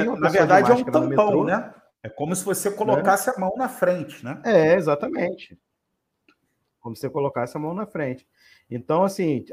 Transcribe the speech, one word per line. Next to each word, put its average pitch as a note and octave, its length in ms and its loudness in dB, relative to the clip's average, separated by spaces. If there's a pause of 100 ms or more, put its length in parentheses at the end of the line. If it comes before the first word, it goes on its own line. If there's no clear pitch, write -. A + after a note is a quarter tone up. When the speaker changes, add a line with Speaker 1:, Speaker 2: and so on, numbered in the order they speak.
Speaker 1:
via A#3 100 0
uma F3+ 100 -6
Speaker 2:
na D#3 100 0
Speaker 1:
pessoa - 0 -
de F#3+ 80 2 (140)
Speaker 2:
verdade, G3 180 6
é A#3+ 40 8
um - 20 8
Speaker 1:
máscara - 240 0
no - 100 0
Speaker 2:
tampão, G#3+ 200 4
Speaker 1:
metrô, D#3+ 140 2
Speaker 2:
né? F#3 300 -2 (280)
É - 80 -14
como D#3 260 -6
se - 80 -8
você G3 240 -4
Speaker 1:
né? G3+ 80 -4
Speaker 2:
colocasse G3 540 2
a B3+ 80 -6
mão F#3 180 -4
na B3+ 120 -4
frente, - 540 -2
né? C3 220 -12
Speaker 1:
É, E3+ 300 6
exatamente. E3+ 840 -2 (1200)
Como A#2 140 -12
se - 60 -18
você C3+ 80 -6
colocasse C3+ 480 -4
a D3+ 40 -6
mão D#3 120 -6
na G3 140 -6
frente. C3 420 -8 (420)
Então, D#3 340 0
assim, F3 480 -2